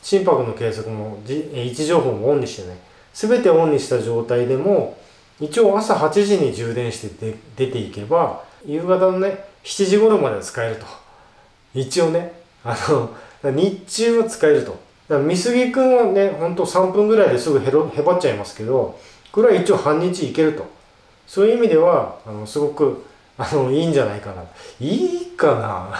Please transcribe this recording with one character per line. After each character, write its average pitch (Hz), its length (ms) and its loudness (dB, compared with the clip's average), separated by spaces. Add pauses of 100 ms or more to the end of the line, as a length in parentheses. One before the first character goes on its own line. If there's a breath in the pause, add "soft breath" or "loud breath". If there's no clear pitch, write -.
心 190 220 0
拍 147 180 2
の 113 100 -4
計 113 180 -4
測 110 200 -8
も、 107 340 -10
じ-、 135 300 -8
え、 123 120 -6
位 123 60 -4
置 151 120 -6
情 160 160 2
報 123 120 0
も 107 180 0
オ 147 40 4
ン 143 60 2
に 120 60 -4
し - 160 -12
て 90 60 -14
ね、 90 100 -16 (360 soft breath)
全 233 280 0
て 180 80 4
オ 165 160 6
ン 151 60 2
に 135 80 2
し - 80 -10
た 123 120 0
状 117 240 -2
態 120 220 0
で 131 100 0
も、 175 420 0 (420 soft breath)
一 151 200 -4
応 202 180 6
朝 214 160 0
八 202 320 2
時 202 120 2
に 135 140 2
充 117 220 -6
電 117 180 -4
し - 160 -12
て 110 240 -10
で-、 110 40 -12 (200)
出 131 120 0
て 131 100 -6
い 98 120 -8
け 104 140 -12
ば、 160 400 -2 (220 loud breath)
夕 151 160 -6
方 180 160 2 (120)
の 185 100 -2
ね、 190 240 -4 (180)
七 - 240 -2
時 190 100 4
頃 214 220 6
ま 139 120 0
で 107 60 -4
は 95 60 -8
使 117 200 -8
え 113 80 -4
る 110 60 -6
と。 - 100 -16 (880 soft breath)
一 135 280 -2
応 160 80 2
ね、 170 220 -4 (320)
あ 117 120 -6 (140)
の、 - 600 -2
日 185 340 0
中 233 340 0
は 226 80 0
使 - 180 0
え 151 60 6
る - 120 2
と。 - 240 -14 (220)
だ 156 60 0
か 139 60 2
ら、 147 60 0
美 180 80 0
杉 240 360 0
く 262 80 0
ん 254 160 6
は 240 80 6
ね、 196 240 2
ほ 165 200 -4
ん 180 60 -4
と 180 100 -2
三 185 280 2
分 208 160 2
ぐ 220 80 4
ら 202 100 6
い - 40 4
で 185 80 0
す - 120 -2
ぐ 139 80 4
へ 135 100 0
ろ-、 147 240 2
へ 147 80 -4
ば 170 160 2
っ 180 40 0
ち 156 80 0
ゃ - 40 4
い 104 40 -4
ま 101 80 -8
す - 120 -16
け - 60 -12
ど、 120 340 -2 (360 loud breath)
こ 208 100 2
れ 247 60 6
は 214 80 6
一 180 160 0
応 185 40 4
半 151 220 0
日 175 320 -2
い - 20 -12
け 156 120 2
る 151 80 2
と。 - 120 -8 (640)
そ - 160 -2
う 208 40 6
い 233 80 4
う 240 40 0
意 240 40 2
味 220 60 4
で 160 80 4
は、 165 480 2
あ 113 60 -14
の、 107 160 -10
す 147 140 -6
ご 147 80 0
く、 147 360 -2 (320 loud breath)
あ 127 160 -8
の、 131 200 0
い 143 80 0
い 165 60 -2
ん 165 60 0
じ 139 80 2
ゃ 123 40 0
な 104 120 -4
い 104 40 -10
か 101 120 -14
な。 90 120 -14 (340 loud breath)
い 339 440 -2
い 359 40 -12 (100)
か 107 640 -2